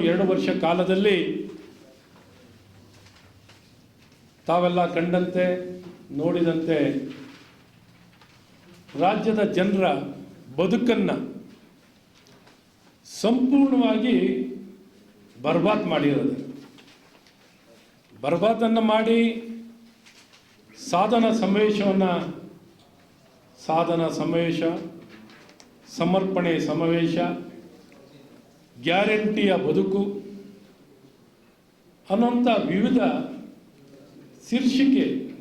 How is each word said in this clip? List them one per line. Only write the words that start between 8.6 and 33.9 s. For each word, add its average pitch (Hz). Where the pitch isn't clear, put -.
ರಾಜ್ಯದ 214
ಜನರ 190
ಬದುಕನ್ನ 202
ಸಂಪೂರ್ಣವಾಗಿ 254
ಬರ್ಬಾದ್ 170
ಮಾಡಿರೋದು. 143
ಬರ್ಬಾದನ್ನ 220
ಮಾಡಿ 220
ಸಾಧನ 240
ಸಮಾವೇಶವನ್ನ, 196
ಸಾಧನ 170
ಸಮಾವೇಶ, 165
ಸಮರ್ಪಣೆ 180
ಸಮಾವೇಶ, 165
ಗ್ಯಾರಂಟಿಯ 208
ಬದುಕು 190
ಅನ್ನೋಂಥ 240
ವಿವಿಧ 226